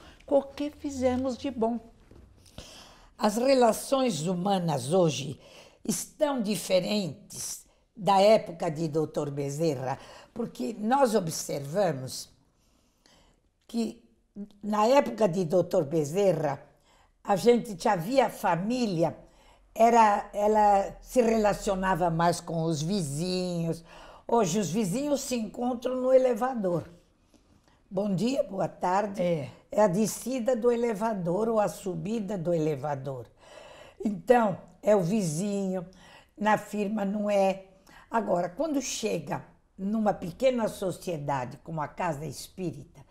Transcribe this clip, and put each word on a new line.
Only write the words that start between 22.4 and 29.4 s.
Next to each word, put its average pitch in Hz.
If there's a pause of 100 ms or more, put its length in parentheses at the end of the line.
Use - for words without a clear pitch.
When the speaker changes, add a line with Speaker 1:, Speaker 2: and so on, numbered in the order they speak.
Speaker 2:
os 160
vizinhos. 170 (440)
Hoje, 214
os 185
vizinhos 233
se -
encontram 240
no 254
elevador. 240 (1000)
Bom 202
dia, 226
boa 190
tarde. 196
Speaker 1:
É. 160 (220)